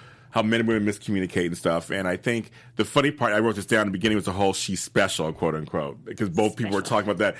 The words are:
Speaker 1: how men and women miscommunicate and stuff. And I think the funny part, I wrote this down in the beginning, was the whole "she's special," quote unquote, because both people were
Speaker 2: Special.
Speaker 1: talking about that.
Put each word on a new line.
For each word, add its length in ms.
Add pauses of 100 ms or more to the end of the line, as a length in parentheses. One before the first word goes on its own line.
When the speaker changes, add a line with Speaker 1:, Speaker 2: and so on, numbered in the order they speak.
(300)
Speaker 1:
how 120
men 180
and 80
women 180
miscommunicate 600
and 100
stuff. 340
And 160
I 100
think 340 (260)
the 80
funny 260
part, 220
I 60
wrote 180
this 100
down 160
in 60
the 40
beginning, 240
was 80
the 80
whole 200
"she's 300
special," 500
quote 220
unquote, 500
because 240
both 280
people 180
were 60
Speaker 2:
Special. 160
Speaker 1:
talking 140
about 80
that. 220